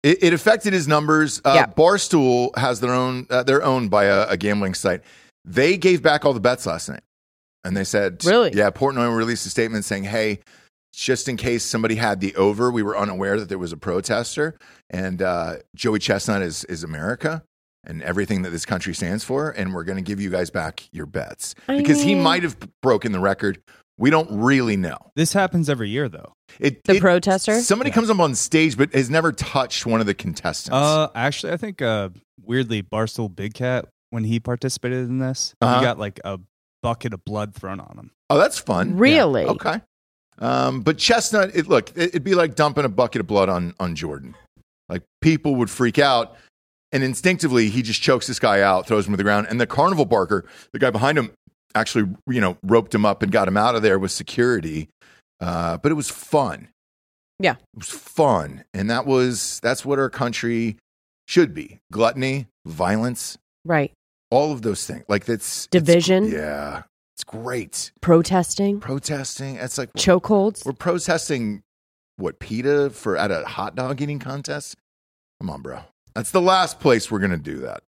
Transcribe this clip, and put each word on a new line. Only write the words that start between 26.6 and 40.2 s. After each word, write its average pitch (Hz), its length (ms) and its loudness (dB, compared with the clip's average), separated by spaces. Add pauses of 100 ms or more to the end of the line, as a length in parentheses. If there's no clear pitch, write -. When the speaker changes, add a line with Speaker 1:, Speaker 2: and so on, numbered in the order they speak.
Speaker 2:
The 190 120 6
Speaker 1:
it, 202 40 4
Speaker 2:
protester? 190 600 4
Speaker 1:
somebody 240 300 0
Speaker 3:
Yeah. - 40 -8
Speaker 1:
comes 226 160 2
up 208 80 4
on 151 160 2
stage 156 420 2
but 135 160 2
has 131 160 2
never 160 240 2
touched - 540 -4
one 113 140 2
of 107 60 0
the 98 80 0
contestants. 85 600 -6
Speaker 3:
Uh, 151 400 2
actually, 135 380 -4
I 175 40 -4
think, 202 240 -10
uh, 107 280 -2 (360)
weirdly, 113 380 -2
Barstool 110 520 -4
Big 104 200 -8
Cat, 127 340 -4 (220)
when 113 140 -6
he 113 160 0
participated 127 680 -4
in 127 120 -4
this, 131 400 -6
Speaker 1:
Uh-huh. 120 180 4
Speaker 3:
he 131 60 4
got, 120 140 0
like, 104 260 -8
a 95 160 -8 (420)
bucket 117 320 -6
of 90 100 -16
blood 104 300 -8
thrown 98 260 -12
on 50 160 -20
him. - 140 -20 (200)
Speaker 1:
Oh, 143 80 6
that's 214 200 4
fun. 101 380 0
Speaker 2:
Really? 196 480 6
Speaker 1:
Yeah. - 60 0
Okay. - 300 -2 (600)